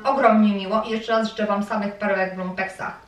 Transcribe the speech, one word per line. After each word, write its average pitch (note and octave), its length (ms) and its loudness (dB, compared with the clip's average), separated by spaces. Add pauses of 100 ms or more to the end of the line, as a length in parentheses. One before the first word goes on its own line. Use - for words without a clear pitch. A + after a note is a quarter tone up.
ogromnie A3 500 6
miło G3 280 -2
i A3+ 80 -8
jeszcze A3 220 -4
raz A3 160 2
życzę G#3+ 180 -4
wam G3+ 180 -2
samych G3+ 280 -4
perełek F#3+ 420 -2
w F#3 40 -8
lumpeksach. F3+ 540 -8 (160)